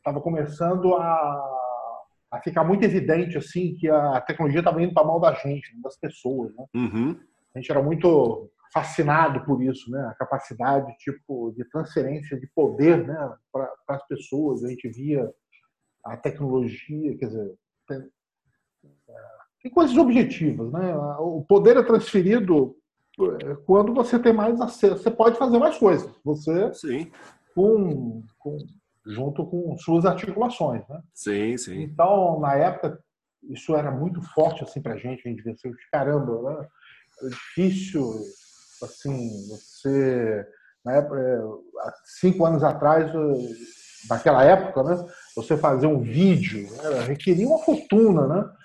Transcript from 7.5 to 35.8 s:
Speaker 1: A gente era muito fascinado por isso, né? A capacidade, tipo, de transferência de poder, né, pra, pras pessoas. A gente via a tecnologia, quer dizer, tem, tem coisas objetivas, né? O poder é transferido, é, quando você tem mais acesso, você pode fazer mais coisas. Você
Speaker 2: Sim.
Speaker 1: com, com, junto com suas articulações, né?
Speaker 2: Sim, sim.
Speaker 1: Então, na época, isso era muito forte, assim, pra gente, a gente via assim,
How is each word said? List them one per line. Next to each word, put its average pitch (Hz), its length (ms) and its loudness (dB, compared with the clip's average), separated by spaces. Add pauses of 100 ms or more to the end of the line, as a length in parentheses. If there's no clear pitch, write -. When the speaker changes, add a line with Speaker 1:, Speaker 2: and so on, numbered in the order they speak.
Speaker 1:
A 127 40 -10
gente 131 120 -8
era 139 100 2
muito 151 680 2 (240)
fascinado 151 720 0
por 127 180 0
isso, 127 260 -4
né? 131 180 -6
A 113 80 -12
capacidade, 131 840 -4
tipo, 127 580 -8
de 120 140 -10
transferência 147 680 -6
de 131 140 -14
poder, 147 540 4
né, 143 260 -8 (180)
pra, 135 160 -6 (200)
pras 139 200 -8
pessoas. 135 560 -4
A 120 40 -6
gente 123 220 -10
via 131 380 -4 (760)
a 110 120 -12
tecnologia, 139 1000 -6
quer - 100 -8
dizer, 104 260 -10 (340)
tem, 135 160 -10 (1600)
tem 247 80 -12
coisas 277 260 4
objetivas, 165 720 2
né? 175 240 -4 (240)
O 165 280 -6
poder 202 300 8
é 240 60 6
transferido, 196 920 2 (680)
é, 143 140 -8 (100)
quando 208 280 4
você 240 260 2
tem 233 140 6
mais 226 260 0
acesso, 208 420 2
você - 80 -2
pode 226 280 4
fazer 240 200 2
mais 302 200 2
coisas. 175 340 4 (140)
Você 160 480 -2
Speaker 2:
Sim. 156 360 -6 (460)
Speaker 1:
com, 165 640 2 (160)
com, 147 200 -10 (500)
junto 135 380 -6
com 170 320 -6
suas 170 280 2
articulações, 175 840 -2
né? 151 120 -16 (120)
Speaker 2:
Sim, 104 440 -4
sim. 98 260 -10
Speaker 1:
Então, 170 580 2
na 139 140 0
época, 160 440 -2 (500)
isso 135 260 -6
era 147 140 -2
muito 160 320 -6
forte, - 420 0
assim, 143 180 -10
pra 113 160 -8
gente, 123 280 -12
a 123 60 -10
gente 113 100 -12
via 110 120 -10
assim, 123 180 -12 (200)